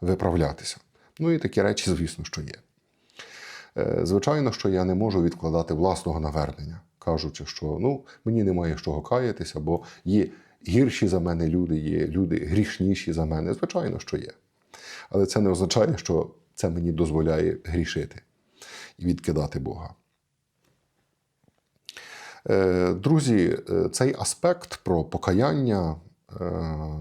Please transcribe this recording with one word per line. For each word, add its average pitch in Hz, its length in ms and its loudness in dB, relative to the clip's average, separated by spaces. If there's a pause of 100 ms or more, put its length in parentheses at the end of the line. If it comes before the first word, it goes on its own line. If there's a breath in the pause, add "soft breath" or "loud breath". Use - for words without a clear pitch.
виправлятися? 90 760 0 (420 soft breath)
Ну 165 120 2
і 160 80 2
такі - 240 0
речі, 104 280 2
звісно, 80 340 -2
що - 160 -10
є. 73 140 -10 (1200 loud breath)
Е, - 240 0
звичайно, 110 500 2
що - 160 -2
я 92 160 2
не 92 100 2
можу 98 280 2
відкладати 82 520 0
власного 85 460 0
навернення, 76 600 -4 (180)
кажучи, 78 480 -4
що, 76 340 -6
ну, 131 240 -2 (200 loud breath)
мені 113 180 2
немає 87 360 0
з - 20 -12
чого 76 220 -4
каятися, 117 580 -2
бо 82 220 -2 (220 loud breath)
є 95 240 2 (400 loud breath)
гірші 113 400 4
за 90 120 2
мене 85 280 0
люди, 82 300 0
є 78 280 -2
люди 82 380 0
грішніші 92 680 0
за 80 120 0
мене. 80 300 -2
Звичайно, - 440 -4
що - 180 -8
є. - 160 -8 (800 loud breath)
Але 98 160 4
це 107 140 2
не 101 100 4
означає, 95 480 4
що 82 320 0 (300)
це 95 100 0
мені 85 220 0
дозволяє 80 720 2
грішити 80 580 -4 (760 loud breath)
і 85 80 -4
відкидати 78 520 0
Бога. 67 360 -8 (2500 loud breath)
Е, 90 440 4
друзі, 110 640 4 (120)
е, 90 180 2
цей 135 300 2
аспект - 680 -2
про 87 200 2
покаяння, 104 920 2 (440)
е, - 40 -4 (560)